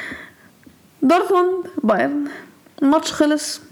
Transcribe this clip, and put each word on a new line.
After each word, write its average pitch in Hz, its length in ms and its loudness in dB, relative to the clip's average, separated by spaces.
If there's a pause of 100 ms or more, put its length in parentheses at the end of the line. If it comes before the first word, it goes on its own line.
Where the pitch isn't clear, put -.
(1000)
دورتموند 359 640 2 (200)
بايرن. 277 420 0 (560)
الماتش 302 320 2
خلص 302 480 0 (100)